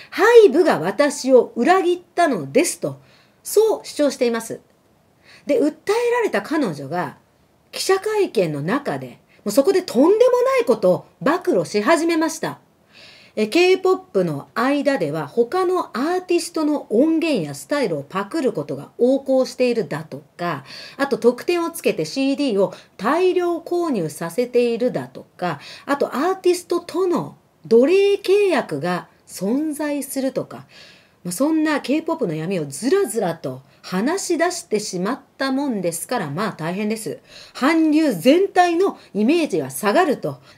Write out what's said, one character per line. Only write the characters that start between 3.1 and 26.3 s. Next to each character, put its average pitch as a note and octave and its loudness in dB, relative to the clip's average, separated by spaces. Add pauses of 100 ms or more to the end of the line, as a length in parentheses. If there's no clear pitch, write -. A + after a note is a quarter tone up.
そ G#4 2
う - -16
主 - -14
張 C#4+ 0
し C#4 -8
て B3+ 0
い A#3 2
ま A3+ -4
す。 - -12 (840)
で、 - 0
訴 C#4+ 2
え A#4 -2
ら A#4+ 0
れ G4 -2
た G3+ -2
彼 C4+ -2
女 C3+ -12
が D#3 -6 (540)
記 - -8
者 F#4+ 2
会 G#4 0
見 F3 0
の C#3+ -6
中 F#3+ -4
で、 B2+ -16 (240)
も G#3 -6
う - -2
そ C4+ 4
こ G4 2
で F#4 2
と - -8
ん F#4 6
で A#4+ 10
も B4 6
な C5 2
い A#4 0
こ A3 2
と F3+ 2
を D#3 -2 (160)
暴 D#4+ 0 (120)
露 F3 2
し G#3 -2
始 D4+ 4
め E4 0
ま D#4 0
し - -8
た。 D3 -8 (800)
え、 G#3+ 0
K F4+ 4
ポ F#4 2
ッ - 2
プ - -2
の D3+ -6
間 C#4 0
で D3 -2
は D3+ -6
他 A#3+ -2
の F4+ -2
ア D#4+ -4
ー - -4
テ F4+ 0
ィ - -2
ス - -8
ト D#4+ -2
の D4 -2
音 D#4 2
源 C#4 -2
や C#3+ -8
ス - -16
タ D4 -2
イ G3+ -2
ル D#3+ -4
を C#3 -8
パ G3+ -8
ク D#4+ -6
る B3+ 0
こ D3 -6
と C#3 -8
が - -16
横 C4 2
行 C4 2
し - -10
て B3+ 2
い A#3+ 0
る F#3+ -4
だ D#3 -8
と - -16 (140)
か、 E3 -6 (320)
あ C4+ -2
と A#3 -2
得 A#3+ 2
点 F4 0
を E4+ -4
つ - -12
け G#3+ 0
て D#3 -4
シ C4+ -2
ー - -4
デ C#4+ -2
ィ - -2
ー G3 2
を - -2 (220)
大 E4 0
量 F4 -2
購 E4+ -4
入 F#3+ -2
さ E3+ -10
せ A#3+ -2
て A#3+ 0
い A3+ -4
る A3+ -2
だ C3+ -8
と - -18 (100)
か、 E3+ -6 (260)
あ C#4+ -2
と - -2
ア D#4+ 0